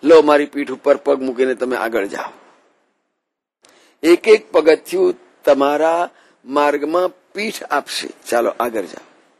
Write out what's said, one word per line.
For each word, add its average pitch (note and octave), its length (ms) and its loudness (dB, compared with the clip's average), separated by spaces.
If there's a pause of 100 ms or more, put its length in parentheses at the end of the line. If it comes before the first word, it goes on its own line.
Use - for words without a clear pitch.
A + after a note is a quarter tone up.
લો, D#3 200 8
મારી D3 240 2
પીઠ C#3 240 -8
ઉપર C3+ 260 0
પગ C#3+ 260 -2
મૂકીને C3 320 -2
તમે B2+ 220 -4
આગળ G#2+ 300 -4
જાઓ. - 260 -10 (1700)
એક E3+ 260 2
એક G#3+ 140 6 (100)
પગથિયું E3+ 680 0 (260)
તમારા D3+ 680 0 (340)
માર્ગમાં D3 640 -2 (240)
પીઠ G#3+ 300 -8
આપશે. - 460 -6 (200)
ચાલો A#2+ 220 0
આગળ A2+ 360 -6
જાઓ. - 200 -20 (340)